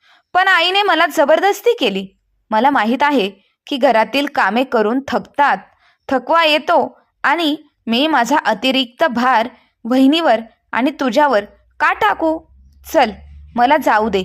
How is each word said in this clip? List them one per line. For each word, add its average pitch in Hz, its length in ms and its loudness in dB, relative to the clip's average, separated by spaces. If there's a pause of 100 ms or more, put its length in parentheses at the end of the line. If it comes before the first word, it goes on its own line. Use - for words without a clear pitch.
(340)
पण 370 140 2
आईने 370 340 0
मला 349 240 2
जबरदस्ती 330 760 0
केली. 196 260 -4 (440)
मला 226 200 2
माहीत 240 320 0
आहे 269 280 0 (360)
की 285 100 -6
घरातील 233 500 0
कामे 233 380 -2
करून 233 440 0
थकतात, 247 480 -2 (520)
थकवा 277 360 0
येतो 311 560 0 (220)
आणि 302 340 -2 (300)
मी 233 200 -2
माझा 269 380 0
अतिरिक्त 247 600 -2
भार 247 440 0 (360)
वहिनीवर 269 560 2 (320)
आणि 247 180 0
तुझ्यावर 277 540 0 (360)
का 320 120 0
टाकू? 330 460 -2 (540)
चल, 262 180 2 (460)
मला 254 200 2
जाऊ 226 320 0
दे, 190 160 -2